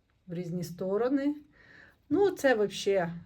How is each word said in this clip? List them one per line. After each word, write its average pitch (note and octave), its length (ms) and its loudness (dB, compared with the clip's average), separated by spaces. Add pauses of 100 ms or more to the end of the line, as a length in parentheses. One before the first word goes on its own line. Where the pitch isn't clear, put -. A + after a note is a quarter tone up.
(260)
в F3+ 80 -10
різні F3 300 -6
сторони. A#3 720 0 (760)
Ну, F#4+ 200 4
це C4 240 2
вообще G3 580 0 (140)